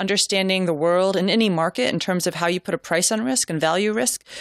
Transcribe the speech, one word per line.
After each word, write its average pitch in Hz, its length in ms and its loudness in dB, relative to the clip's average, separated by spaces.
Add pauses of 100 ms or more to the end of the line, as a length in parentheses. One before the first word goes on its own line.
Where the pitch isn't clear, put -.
understanding 190 680 0
the 170 80 0
world 175 420 2
in 185 140 2
any 226 180 4
market 180 460 0
in 165 60 -2
terms 180 260 -2
of 175 80 -2
how 170 140 -2
you 180 100 0
put 175 160 -4
a - 40 -4
price 180 340 0
on 220 120 -2
risk 254 240 -2
and 160 120 -2
value 180 320 2
risk 240 320 -2 (160)